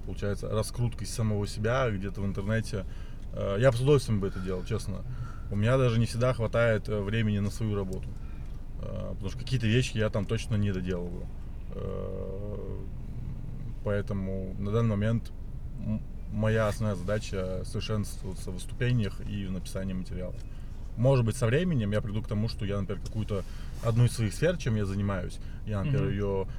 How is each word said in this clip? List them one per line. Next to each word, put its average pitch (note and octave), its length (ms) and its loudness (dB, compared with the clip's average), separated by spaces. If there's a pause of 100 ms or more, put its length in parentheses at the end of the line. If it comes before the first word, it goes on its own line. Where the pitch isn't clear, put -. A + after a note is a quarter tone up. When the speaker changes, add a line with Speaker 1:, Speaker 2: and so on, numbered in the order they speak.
Speaker 1:
получается, G2+ 440 -2
раскруткой A2 560 0
самого G#2+ 420 0
себя A#2 440 2
где-то F#2+ 300 -2
в G2 40 0
интернете. G2 600 0 (480)
Э, G2 260 0
я C3 120 8
бы A2+ 60 2
с A#2+ 40 2
удовольствием C3 380 6
бы F#2+ 80 2
это F2+ 120 -2
делал, F#2 260 -2
честно. G2 380 -2 (480)
У G#2 40 -2
меня A2+ 220 4
даже A#2+ 220 6
не A#2 60 6
всегда B2 280 2
хватает, A2 560 4
э, G#2+ 120 2
времени G#2 380 2
на G2+ 120 2
свою G#2+ 240 0
работу. F#2+ 320 -2 (760)
Э, - 320 -4
потому F#2+ 160 -4
что - 100 -6
какие-то A2+ 280 2
вещи A#2+ 300 4
я G#2+ 120 4
там G2+ 160 0
точно A2+ 300 0
не G2+ 160 4
доделываю. F2+ 560 -2 (480)
Э, F#2+ 1000 -4 (1040)
поэтому F#2+ 760 -2
на G2+ 140 -2
данный A2+ 200 4
момент A2 400 2 (540)
м-, G#2+ 160 -2 (300)
моя A2 360 4
основная G#2 280 0
задача — F#2 680 -2
совершенствоваться G2+ 880 -2
в F2+ 40 -4
выступлениях B2 640 0 (100)
и G2+ 160 -2
в F#2 60 -2
написании F#2+ 420 -2
материала. F2+ 400 -4 (640)
Может B2 280 6
быть, G#2+ 120 2
со A#2+ 100 2
временем C3 440 2
я G#2 100 2
приду G#2 200 -2
к - 60 -6
тому, A2 220 0
что - 160 -4
я, G2+ 140 0
например, F#2+ 240 -2
какую-то G2+ 400 -2 (400)
одну A#2 220 6
из A2+ 60 4
своих G#2+ 220 0
сфер, F3 240 2
чем A2+ 180 0
я G#2+ 100 2
занимаюсь, F#2+ 540 0 (260)
я, G#2+ 140 -2
например, G2 240 2
Speaker 2:
Мгм. G2 80 2
Speaker 1:
её, G2 360 0 (120)